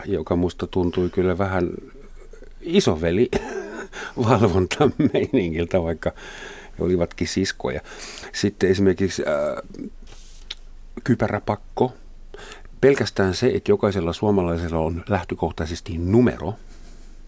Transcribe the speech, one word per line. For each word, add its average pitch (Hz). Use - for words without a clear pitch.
joka 90
musta 87
tuntui 87
kyllä 90
vähän 95
isoveli 98
<laughs> -
valvontameiningiltä, 95
vaikka 82
he -
olivatkin 87
siskoja. 73
Sitten -
esimerkiksi, 95
äh, 78
kypäräpakko. 113
Pelkästään 117
se, 123
että -
jokaisella 95
suomalaisella 87
on 82
lähtökohtaisesti 85
numero. 90